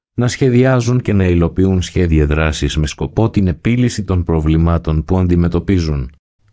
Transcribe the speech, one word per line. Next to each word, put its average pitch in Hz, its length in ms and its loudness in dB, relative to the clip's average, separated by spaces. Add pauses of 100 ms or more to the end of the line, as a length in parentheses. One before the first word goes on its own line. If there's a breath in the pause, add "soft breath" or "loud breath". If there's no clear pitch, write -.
(140)
να 120 140 -2
σχεδιάζουν 123 720 2
και - 120 -4
να 98 120 2
υλοποιούν 90 580 2
σχέδια 82 440 0
δράσης 73 500 -2
με 76 100 0
σκοπό 104 440 -2
την 98 160 0
επίλυση 117 580 -2
των 90 200 -2
προβλημάτων 80 800 0
που 92 140 -2
αντιμετωπίζουν. 85 920 0 (420)